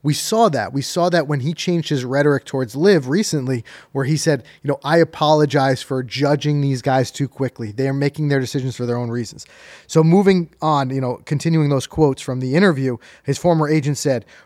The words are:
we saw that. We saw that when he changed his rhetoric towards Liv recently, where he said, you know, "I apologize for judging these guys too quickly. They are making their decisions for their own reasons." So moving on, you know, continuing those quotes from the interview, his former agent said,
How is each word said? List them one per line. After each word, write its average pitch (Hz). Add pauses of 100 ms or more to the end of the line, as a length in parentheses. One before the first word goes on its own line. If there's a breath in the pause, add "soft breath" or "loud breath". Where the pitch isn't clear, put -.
we 147
saw 220
that. 113
We 139
saw 175
that 165
when 147
he 151
changed 170
his 131
rhetoric 139
towards 131
Liv 160
recently, 135 (300 loud breath)
where 139
he 147
said, 143 (200 loud breath)
you 139
know, 139
"I 156
apologize 151
for 131
judging 143
these 139
guys 131
too 139
quickly. 120
They 131
are 135
making 139
their 139
decisions 127
for 123
their 120
own 120
reasons." 120 (420 loud breath)
So 160
moving 180 (120)
on, 143
you 135
know, 123
continuing 156
those 135
quotes 147
from 127
the 131
interview, 135 (260 loud breath)
his 139
former 160
agent 147
said, 127 (200 soft breath)